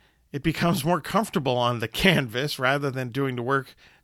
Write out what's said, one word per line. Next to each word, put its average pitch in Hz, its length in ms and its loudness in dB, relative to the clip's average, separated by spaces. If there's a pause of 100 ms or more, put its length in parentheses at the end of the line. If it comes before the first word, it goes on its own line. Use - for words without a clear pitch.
(320)
it 143 100 -6
becomes 160 440 0
more 175 160 2
comfortable 143 560 0
on 120 220 2
the 110 80 -4
<laughs> - 0 -
canvas 143 720 0
rather 139 320 0
than 127 200 -6
doing 131 260 -2
the 120 60 -4
work 131 320 -2 (300)